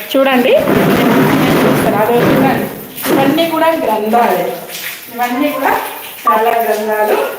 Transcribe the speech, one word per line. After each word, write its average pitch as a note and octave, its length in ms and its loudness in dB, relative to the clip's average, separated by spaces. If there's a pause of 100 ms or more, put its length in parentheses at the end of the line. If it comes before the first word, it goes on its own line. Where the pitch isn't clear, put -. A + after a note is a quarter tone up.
(180)
చూడండి, C4+ 380 4
అదో - 1600 2
చూడండి, - 1000 0
ఇవన్నీ D#4 360 2
కూడా D#4 180 0
గ్రంథాలే, G#3+ 880 0 (600)
ఇవన్నీ B3 340 -2
కూడా - 280 -2 (520)
చాలా A3+ 200 2
గ్రంథాలు. G#3+ 680 0 (220)